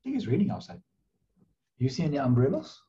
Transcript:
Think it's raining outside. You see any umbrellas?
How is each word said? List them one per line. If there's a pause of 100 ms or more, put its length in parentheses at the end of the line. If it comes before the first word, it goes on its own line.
Think
it's
raining
outside. (1000)
You
see
any
umbrellas?